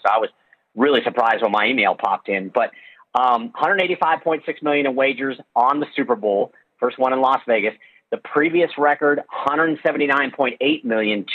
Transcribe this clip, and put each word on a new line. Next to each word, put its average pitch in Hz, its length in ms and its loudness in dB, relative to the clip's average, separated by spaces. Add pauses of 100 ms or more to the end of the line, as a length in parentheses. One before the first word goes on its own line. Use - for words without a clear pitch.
So 101 80 2
I 113 60 2
was 110 100 -2 (460)
really 131 300 2
surprised 113 360 0
when 107 120 0
my 104 140 2
email 110 280 2
popped - 320 -4
in. 95 220 -4
But, 113 220 -2 (440)
um, 120 400 2
hundred 185 260 0
eighty-five 165 420 0
point 160 220 -2
six 156 160 -8
million 147 240 0
in 131 100 -2
wagers 135 420 -2 (180)
on 131 240 2
the 143 60 -4 (100)
Super 120 220 0
Bowl, 101 340 0 (280)
first 123 200 -2
one 131 140 2
in 131 80 0
Las 131 260 2
Vegas. 107 260 0 (380)
The 110 60 -4
previous 165 600 0
record, 147 520 2
hundred 151 560 -2
seventy-nine 143 500 0
point 123 240 -2
eight 147 240 0
million 107 500 -2